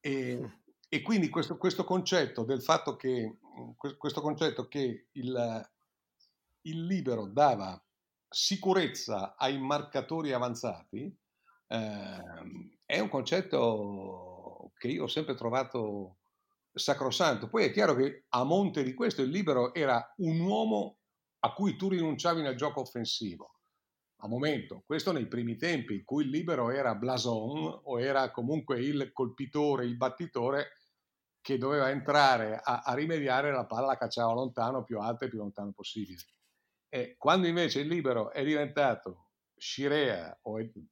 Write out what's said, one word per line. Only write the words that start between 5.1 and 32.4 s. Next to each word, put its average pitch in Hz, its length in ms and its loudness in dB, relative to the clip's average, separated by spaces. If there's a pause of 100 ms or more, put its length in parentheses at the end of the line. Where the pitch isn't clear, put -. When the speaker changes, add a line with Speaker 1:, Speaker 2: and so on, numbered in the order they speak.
Speaker 1:
il, 120 580 -4 (920)
il 160 240 -6
libero 131 400 0
dava 104 560 2 (460)
sicurezza 175 1080 0
ai 135 220 0
marcatori 147 760 -2
avanzati, 120 840 -4 (520)
ehm, 101 1200 -8
è 151 120 0
un 208 100 0
concetto 101 1700 -2
che - 120 -4
io 151 160 -2
ho - 40 -4
sempre 151 260 -2
trovato 113 840 -2 (560)
sacrosanto. 131 760 0
Poi 220 160 2
è 147 80 2
chiaro 196 220 6
che 135 340 0
a 123 160 2
monte 160 380 2
di 131 120 0
questo 220 280 0
il 131 80 2
libero 143 440 2
era 135 440 2
un 165 220 2
uomo 214 580 0 (420)
a 190 120 2
cui 190 240 0
tu 190 120 0
rinunciavi 165 540 2
nel 131 140 0
gioco 143 240 -2
offensivo. 110 760 -6 (680)
A - 60 -10
momento, 127 560 -2
questo 165 280 -2
nei 135 140 0
primi 117 300 -4
tempi 131 380 -2
in 98 100 -6
cui 143 200 0
il 131 60 -2
libero 143 400 0
era 131 240 0
Blason 123 920 -2
o 123 160 -2
era 135 300 2
comunque 131 500 -2
il 139 320 -2
colpitore, 135 760 0
il 120 100 -2
battitore 131 760 -2 (680)
che 139 160 -2
doveva 135 340 2
entrare 135 720 6